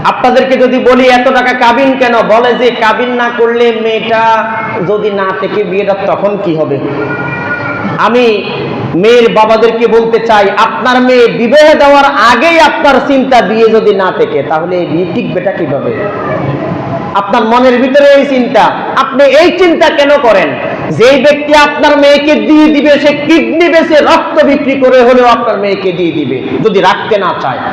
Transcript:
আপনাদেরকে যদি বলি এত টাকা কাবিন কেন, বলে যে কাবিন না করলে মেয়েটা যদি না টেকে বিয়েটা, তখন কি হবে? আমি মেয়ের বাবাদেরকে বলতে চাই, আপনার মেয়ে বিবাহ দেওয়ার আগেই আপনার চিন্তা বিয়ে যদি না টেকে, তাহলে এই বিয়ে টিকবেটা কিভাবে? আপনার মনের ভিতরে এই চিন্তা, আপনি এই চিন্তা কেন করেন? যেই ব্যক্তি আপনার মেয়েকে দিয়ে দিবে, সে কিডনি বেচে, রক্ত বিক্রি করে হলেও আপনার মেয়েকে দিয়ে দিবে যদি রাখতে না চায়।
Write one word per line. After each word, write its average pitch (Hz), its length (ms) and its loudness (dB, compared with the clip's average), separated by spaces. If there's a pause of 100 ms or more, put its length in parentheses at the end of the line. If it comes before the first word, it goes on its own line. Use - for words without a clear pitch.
আপনাদেরকে 254 540 0
যদি 254 220 0
বলি 254 280 2
এত 254 220 2
টাকা 254 240 0
কাবিন 254 460 0
কেন, 240 140 0 (140)
বলে 233 260 2
যে 233 180 0
কাবিন 226 380 -2
না 240 280 -2
করলে 233 440 0
মেয়েটা 220 720 -2 (360)
যদি 208 220 -2
না 196 160 -4 (160)
টেকে 196 220 -4
বিয়েটা, 196 300 -4 (140)
তখন 196 380 -2
কি 165 100 -2
হবে? 139 240 -4 (1160)
আমি 220 460 0 (520)
মেয়ের 220 380 2
বাবাদেরকে 220 540 2
বলতে 226 320 2
চাই, 208 260 2 (120)
আপনার 226 440 0
মেয়ে 247 260 4
বিবাহ 240 460 4
দেওয়ার 285 320 4
আগেই 247 540 2
আপনার 285 360 2 (120)
চিন্তা 254 340 2
বিয়ে 220 280 2
যদি 208 260 2
না 190 220 -2
টেকে, 147 260 -2
তাহলে 160 340 -4
এই 170 80 -2
বিয়ে 160 280 -2
টিকবেটা 180 380 -4
কিভাবে? 135 420 -4 (1200)
আপনার 226 300 -2
মনের 247 380 2
ভিতরে 285 320 4
এই 277 120 4
চিন্তা, 247 360 0 (340)
আপনি 262 280 0
এই 311 340 4
চিন্তা 330 320 2
কেন 285 200 0 (120)
করেন? 196 260 2 (440)
যেই 240 320 2
ব্যক্তি 294 300 2
আপনার 294 440 2
মেয়েকে 285 380 2
দিয়ে 302 380 2
দিবে, 285 160 0
সে 294 240 2
কিডনি 320 560 0
বেচে, 320 340 2
রক্ত - 420 0
বিক্রি 269 300 0
করে 262 260 2
হলেও 247 240 4
আপনার 240 320 0
মেয়েকে 196 340 -4
দিয়ে 170 200 -2
দিবে 135 320 -6 (200)
যদি 190 180 0
রাখতে 202 360 0
না 175 220 -2
চায়। 135 180 -6 (160)